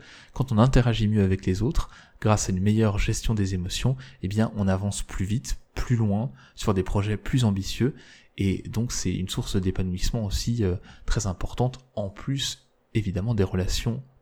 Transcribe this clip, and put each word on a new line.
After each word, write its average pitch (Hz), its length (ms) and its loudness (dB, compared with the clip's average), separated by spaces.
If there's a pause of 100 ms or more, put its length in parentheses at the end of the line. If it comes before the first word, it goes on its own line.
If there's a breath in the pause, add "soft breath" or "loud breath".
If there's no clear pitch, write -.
(320 loud breath)
quand 131 200 -4
on 104 60 4
interagit 117 500 6
mieux 107 160 4
avec 95 220 0
les 95 160 0
autres, - 280 0 (300 loud breath)
grâce 107 280 2
à 98 40 -2
une 92 80 0
meilleure 104 380 4
gestion - 360 0
des 98 200 0
émotions, 90 420 -2 (260 loud breath)
eh 90 60 -2
bien, 110 280 0
on 98 120 2
avance 98 340 0
plus - 220 -6
vite, 123 340 -2 (160)
plus - 220 0
loin, 110 340 0 (240 loud breath)
sur 107 200 0
des 92 80 2
projets 104 340 0
plus 123 280 0
ambitieux, 104 500 0 (440 loud breath)
et 95 300 0
donc 120 240 -4
c'est - 200 -4
une 92 160 -4
source - 280 -4
d'épanouissement 95 680 0
aussi, 113 400 0
euh, 92 120 0 (280 loud breath)
très - 220 0
importante, 120 540 -2 (160)
en 101 120 -4
plus, - 600 -8 (260)
évidemment, 104 400 0
des 101 100 2
relations 98 580 -2 (200)